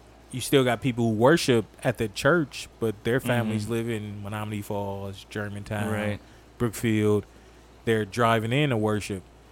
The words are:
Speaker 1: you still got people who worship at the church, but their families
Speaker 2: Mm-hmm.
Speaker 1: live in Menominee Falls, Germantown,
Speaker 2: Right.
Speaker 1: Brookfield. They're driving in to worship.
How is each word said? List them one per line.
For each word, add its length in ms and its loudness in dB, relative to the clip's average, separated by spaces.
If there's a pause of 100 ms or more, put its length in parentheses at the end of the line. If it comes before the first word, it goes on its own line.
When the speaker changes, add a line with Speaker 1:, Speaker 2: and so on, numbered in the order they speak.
(320)
Speaker 1:
you 100 -6
still 220 4
got 180 0
people 280 0
who 40 2
worship 520 4 (180)
at 140 0
the 100 -2
church, 600 0 (120)
but 240 -2
their 160 0
families 440 0
Speaker 2:
Mm-hmm. 100 -6
Speaker 1:
live 160 -2
in 340 -8
Menominee 380 -6
Falls, 680 -6
Germantown, 640 -6
Speaker 2:
Right. 280 -2 (380)
Speaker 1:
Brookfield. 680 0 (600)
They're 200 2
driving 480 2
in 160 2
to 80 0
worship. 460 -2 (280)